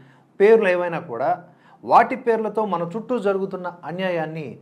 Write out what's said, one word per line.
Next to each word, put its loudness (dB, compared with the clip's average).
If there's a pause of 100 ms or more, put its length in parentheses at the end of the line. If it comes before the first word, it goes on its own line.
(400)
పేర్లు 6
ఏవైనా -2 (120)
కూడా -2 (540)
వాటి 4 (100)
పేర్లతో 0 (100)
మన -2 (120)
చుట్టూ -6
జరుగుతున్న -4 (240)
అన్యాయాన్ని -6 (120)